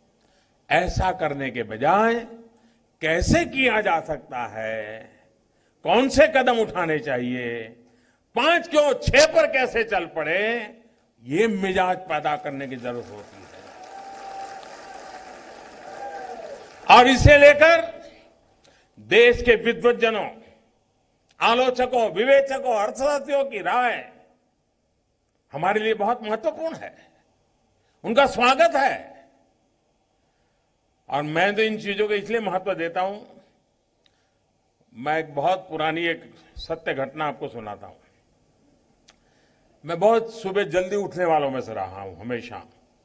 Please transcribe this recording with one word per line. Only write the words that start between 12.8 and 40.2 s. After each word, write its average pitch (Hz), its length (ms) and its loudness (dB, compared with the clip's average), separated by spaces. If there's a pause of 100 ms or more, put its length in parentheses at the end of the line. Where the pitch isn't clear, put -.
होती 101 320 -18
है। - 340 -20 (3250)
और 247 100 8
इसे 269 300 8
लेकर 302 680 6 (960)
देश 233 420 4
के 233 140 6
विद्वज्जनों, 226 720 0 (1120)
आलोचकों, 247 680 2
विवेचकों, 269 640 2
अर्थशास्त्रियों 277 680 -2
की 226 160 -8
राय 190 520 -2 (1400)
हमारे 180 280 -2
लिए 220 140 0
बहुत 214 300 -4
महत्वपूर्ण 294 520 -6
है, - 360 -18 (920)
उनका 233 220 4
स्वागत 269 500 4
है। 262 420 -2 (1900)
और 143 140 -2
मैं 170 320 0
तो 214 60 0
इन 220 200 -2
चीजों 202 260 -2
को 208 60 -2
इसलिए 208 260 -4
महत्व 190 340 -4
देता 170 280 -4
हूं, 202 380 -8 (1500)
मैं 151 260 -4
एक 147 160 -8
बहुत 170 240 0
पुरानी 160 420 -4
एक 165 340 -6 (200)
सत्य 165 380 -8
घटना 139 320 -6
आपको - 220 -6
सुनाता 104 400 -14
हूं। 87 80 -20 (1900)
मैं 165 140 -6
बहुत 226 340 2